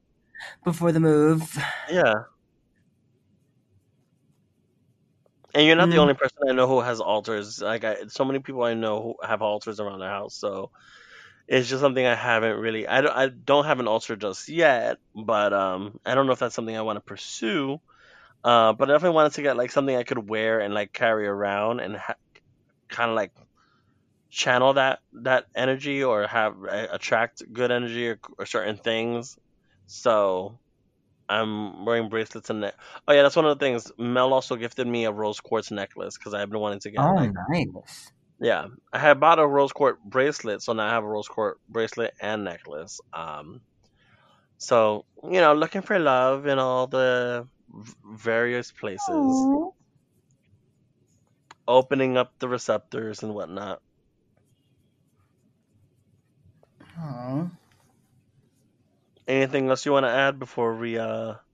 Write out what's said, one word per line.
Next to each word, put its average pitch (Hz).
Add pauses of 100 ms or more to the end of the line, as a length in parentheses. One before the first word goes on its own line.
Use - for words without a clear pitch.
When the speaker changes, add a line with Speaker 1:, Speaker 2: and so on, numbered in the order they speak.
(640)
Speaker 1:
before 170
the 160
move. 160 (320)
Speaker 2:
Yeah. 151 (3500)
And 147
you're 160
not 175
the 170
Speaker 1:
Mm. 156
Speaker 2:
only 143
person 131 (100)
I 131
know 127
who 131
has 120
altars. 104
Like, 104
I, 107 (120)
so 135
many 135
people 131
I 117
know 110
who 117
have 107
altars 104
around 98
their 92
house, 101
so 98 (760)
it's 127
just 131
something 131
I 120
haven't 113
really, 110
I 120
don't, 147
I 131
don't 139
have 147
an 120
altar 113
just 98
yet, 131 (180)
but, 104
um, 98
I 110
don't 135
know 127
if 120
that's 120
something 113
I 110
wanna 107
pursue. 147 (640)
Uh, 113
but 135
I 143
definitely 165
wanted 151
to 151
get, 135
like, 123
something 139
I 120
could 117
wear 110
and, 101
like, 104
carry 110
around 101
and 107
ha-, - (760)
kinda, 117
like, 104 (1000)
channel 131
that, 135 (240)
that 127 (100)
energy 135
or 107
have, 110
a-, 101
attract - (100)
good 123
energy 120
or, 107 (180)
or 98
certain 104
things. 117 (480)
So 101 (680)
I'm 104
wearing 113
bracelets 110
and 110
ne-, 101 (360)
oh 151
yeah, 143
that's 139
one 160
of 147
the 143
things. 120
Mel 127
also 131
gifted 117
me 120
a 110
rose 107
quartz -
necklace 98
'cause 104
I've 101
been 107
wanting 104
to 104
get, 110
Speaker 1:
Oh, 160
Speaker 2:
like, 127 (180)
Speaker 1:
nice. - (280)
Speaker 2:
Yeah, 104 (260)
I 123
had 143
bought 160
a 151
rose 139
quartz 135
bracelet, 117
so 120
now 110
I 107
have 117
a 104
rose 104
quartz -
bracelet 113
and 104
necklace. 82 (100)
Um, 80 (1000)
so, 110 (180)
you 175
know, 151
looking 160
for 202
love 135
in 139
all 127
the 123 (260)
v-, 107 (200)
various 117
places. -
Speaker 1:
Aw. 277 (2000)
Speaker 2:
Opening 131
up 127
the 131
receptors 113
and 107
whatnot. 95 (3250)
Speaker 1:
Aw. 135 (1800)
Speaker 2:
Anything 135
else 131
you 147
wanna 135
add 139
before 117
we, 113
uh, 113 (200)